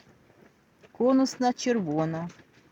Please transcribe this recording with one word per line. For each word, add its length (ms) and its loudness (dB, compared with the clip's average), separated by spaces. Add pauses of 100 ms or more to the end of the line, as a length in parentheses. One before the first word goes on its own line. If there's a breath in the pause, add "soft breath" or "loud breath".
(920)
Конусна 600 2
червона. 760 -2 (440)